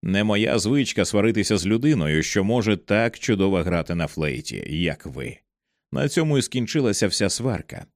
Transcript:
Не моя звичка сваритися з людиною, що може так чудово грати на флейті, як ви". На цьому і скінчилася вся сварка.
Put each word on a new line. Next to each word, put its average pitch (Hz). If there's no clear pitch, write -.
Не 95
моя 107
звичка 110
сваритися 104
з 87
людиною, 104
що 95
може 110
так 110
чудово 95
грати 85
на 82
флейті, 67
як 80
ви". 65
На 135
цьому 151
і 123
скінчилася 120
вся 98
сварка. -